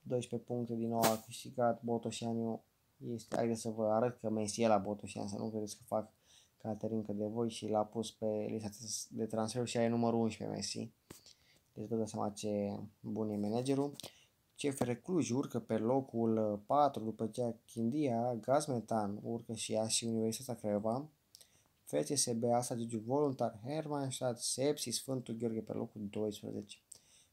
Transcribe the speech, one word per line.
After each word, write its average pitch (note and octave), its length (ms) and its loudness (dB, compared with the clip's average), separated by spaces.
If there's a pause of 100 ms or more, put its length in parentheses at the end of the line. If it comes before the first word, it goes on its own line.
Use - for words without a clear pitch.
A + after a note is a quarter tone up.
doisprezece B2 500 -2
puncte, A#2+ 220 -2
din A2+ 140 0
nou A#2 120 2
a A2 240 6
câștigat. A#2+ 580 -2
Botoșaniu A#2 800 -2 (340)
este, A#2+ 400 -8
haideți A#2 240 0
să A#2 80 -4
vă A2 220 0
arăt A#2+ 300 2
că A2 100 -2
Messi G#2+ 320 0
e A2+ 40 6
la G#2+ 120 8
Botoșan, G#2 500 -4
să G2+ 80 -6
nu A2 140 -4
credeți G#2+ 260 -6
că - 100 -20
fac A2 260 -2 (440)
caterincă A2 560 -4
de G#2 140 -2
voi, A2+ 240 0
și A2 180 -6
l-a G#2+ 160 4
pus A2+ 260 -4
pe - 160 -4
lista G#2+ 420 -2 (420)
de A2+ 160 -4
transferuri A2+ 440 0
și A#2+ 80 0
are A#2 100 6
numărul A#2 320 4
unsprezece G#2+ 360 0
Messi. A2+ 340 -6 (840)
Deci A2 160 -8
vă A#2 80 0
dați G#2+ 140 0
seama G#2+ 200 0
ce G#2 480 -2 (220)
bun G#2+ 300 -2
e G#2+ 60 -2
managerul. C3+ 580 2 (640)
C C#3+ 180 0
F - 60 -2
R B2 100 2
Cluj B2 400 0
urcă C3 300 0
pe A2+ 180 2
locul, A2+ 720 4
uh, G#2 140 -2
patru C#3 380 4
după A2 220 -2
ce A#2 380 -2
Chindia, A#2+ 680 0
Gazmetan A2+ 880 2
urcă A#2 320 -6
și A2 180 -4
ea A2 140 2
și A2 180 0
Universitatea A2+ 560 0
Craiova. A2 480 0 (760)
F - 80 -12
C D3 240 2
S B2 160 2
B, A2+ 120 -2
Asta A#2+ 300 4
Giurgiu A#2 240 -2
Voluntar, B2 680 0
Hermannstadt, C#3 720 -2
Sepsi, C#3 520 0
Sfântul B2 440 -4
Gheorghe A2+ 260 -2
pe - 120 -4
locul A2 380 -4
doisprezece. G#2+ 680 -4 (540)